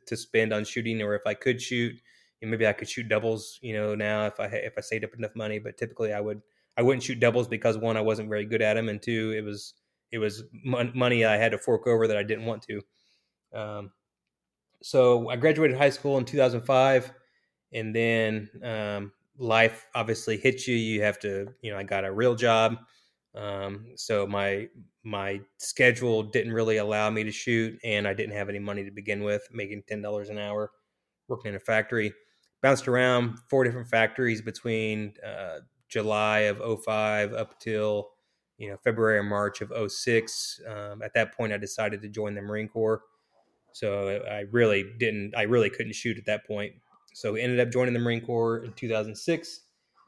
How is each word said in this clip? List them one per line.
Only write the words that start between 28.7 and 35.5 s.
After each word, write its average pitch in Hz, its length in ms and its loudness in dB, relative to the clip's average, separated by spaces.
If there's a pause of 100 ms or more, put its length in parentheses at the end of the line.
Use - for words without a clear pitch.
to 101 60 -14
begin 104 340 -6
with, 104 260 -2
making 104 380 -10
ten 104 140 -6
dollars 104 260 -6
an 104 100 -10
hour, 104 320 -6 (580)
working 113 220 -8
in 98 60 -8
a 92 40 -10
factory. 110 520 0 (500)
Bounced 131 260 4
around 123 500 2 (120)
four 135 140 4
different 120 240 -4
factories 113 540 2
between, 107 720 -4 (120)
uh, 95 340 -10 (280)